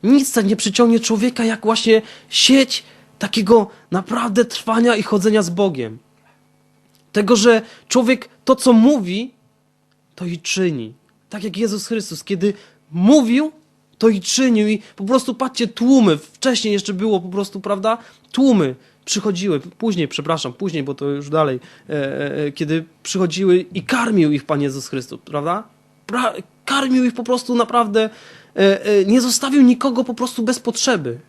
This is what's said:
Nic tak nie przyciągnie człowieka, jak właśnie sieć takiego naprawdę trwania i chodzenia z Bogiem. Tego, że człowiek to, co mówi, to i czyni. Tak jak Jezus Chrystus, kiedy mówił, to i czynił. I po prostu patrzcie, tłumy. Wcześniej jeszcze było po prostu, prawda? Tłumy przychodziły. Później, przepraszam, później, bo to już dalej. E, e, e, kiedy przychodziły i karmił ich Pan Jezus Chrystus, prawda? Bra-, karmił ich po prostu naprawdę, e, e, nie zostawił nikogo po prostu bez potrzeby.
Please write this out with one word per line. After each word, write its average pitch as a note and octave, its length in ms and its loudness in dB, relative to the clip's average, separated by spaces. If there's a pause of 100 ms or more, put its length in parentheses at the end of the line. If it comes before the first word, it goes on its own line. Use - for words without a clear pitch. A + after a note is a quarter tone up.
Nic C4+ 280 4
tak A3 120 0
nie G3+ 100 2
przyciągnie A#3 440 2
człowieka, A3+ 460 -2
jak A3 160 -2
właśnie A3 400 2 (280)
sieć - 540 2 (360)
takiego G#3 480 2 (240)
naprawdę A3+ 540 -2
trwania A#3 500 0
i G#3+ 80 -2
chodzenia G#3 380 0
z E3+ 80 -4
Bogiem. D3 480 -4 (1120)
Tego, G#3 240 2
że A3+ 260 4 (260)
człowiek B3 420 0 (160)
to, C4 100 4
co B3+ 180 4
mówi, A3+ 580 2 (840)
to F#3 100 -10
i F3 120 -6
czyni. D#3 560 -4 (360)
Tak G#3 140 -14
jak F#3+ 140 -8
Jezus G#3 300 -4
Chrystus, G3+ 360 -8
kiedy G3 300 -2 (380)
mówił, B3 600 4 (460)
to A3+ 120 4
i G3+ 120 0
czynił. A3+ 460 0
I G#3 140 -2 (140)
po G3+ 80 -12
prostu B3+ 320 0
patrzcie, B3 320 -4
tłumy. A#3 500 4
Wcześniej A3 560 -4
jeszcze G3 200 -2
było G3 260 -2
po F3+ 100 -10
prostu, G3 300 -8
prawda? G3+ 380 -4 (340)
Tłumy G#3 440 2 (300)
przychodziły. F#3+ 540 -4
Później, F3+ 480 -4
przepraszam, D3 460 -6
później, D#3+ 300 -6
bo C#3 100 -8
to C#3 120 -10
już C#3+ 240 -6
dalej. D3 300 -2 (300)
E, D#3 40 -6
e, C#3 520 -6
e, C#3+ 60 -6
kiedy D#3+ 340 -4 (180)
przychodziły F3+ 720 0
i F3+ 100 -8
karmił A3 480 0
ich C#3 140 -2
Pan C#3+ 160 -2
Jezus C3+ 260 -6
Chrystus, B2+ 380 -10
prawda? E3+ 480 -6 (340)
Bra-, A#3+ 260 -4 (320)
karmił C4 400 0
ich A#3+ 80 0
po A#3+ 100 -8
prostu B3 320 -2
naprawdę, A3+ 540 0 (460)
e, G3 300 2
e, G3+ 200 4
nie A#3 160 4
zostawił C4 400 0
nikogo B3 420 4
po B3 100 -6
prostu A#3+ 300 -6
bez B3 160 -2
potrzeby. D#3 680 -4